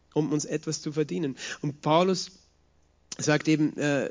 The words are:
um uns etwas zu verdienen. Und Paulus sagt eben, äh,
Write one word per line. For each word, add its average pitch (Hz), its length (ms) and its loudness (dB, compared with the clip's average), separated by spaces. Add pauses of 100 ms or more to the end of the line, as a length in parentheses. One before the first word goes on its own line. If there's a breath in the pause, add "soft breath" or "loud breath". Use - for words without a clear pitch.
(120)
um 156 200 2
uns 147 120 0
etwas 156 380 -6
zu 160 80 -6
verdienen. 147 460 -2 (240 loud breath)
Und 147 220 -6
Paulus 180 500 2 (840)
sagt 151 300 2
eben, 156 300 2
äh, 139 340 0